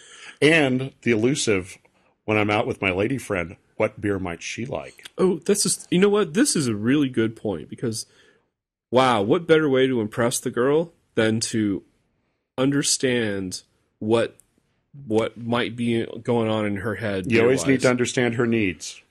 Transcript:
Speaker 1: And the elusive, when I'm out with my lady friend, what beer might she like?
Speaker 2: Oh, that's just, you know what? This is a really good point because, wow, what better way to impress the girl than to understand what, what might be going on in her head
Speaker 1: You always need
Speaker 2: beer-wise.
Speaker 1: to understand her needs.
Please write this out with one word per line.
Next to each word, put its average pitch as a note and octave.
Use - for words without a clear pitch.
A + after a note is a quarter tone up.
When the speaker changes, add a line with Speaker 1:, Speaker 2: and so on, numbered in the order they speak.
Speaker 1:
And C3+
the A#2+
elusive, A2
when G#2+
I'm G#2
out G#2+
with B2
my G2+
lady A2
friend, F2+
what G#2+
beer G2+
might F2
she -
like? -
Speaker 2:
Oh, F#3
that's -
just, -
you F3
know G3+
what? G3+
This A#3
is D3+
a A2+
really C3
good A2+
point F#2
because, A2
wow, B2
what D#3
better D#3
way C3
to B2+
impress A#2
the C3
girl C#3+
than A2
to G#2+
understand A#2+
what, A2
what A2
might A#2
be A#2
going A#2
on A2
in G#2
her G#2
head G2+
Speaker 1:
You A2+
always C3
need -
Speaker 2:
beer-wise. C3+
Speaker 1:
to C3
understand B2
her A#2+
needs. G#2+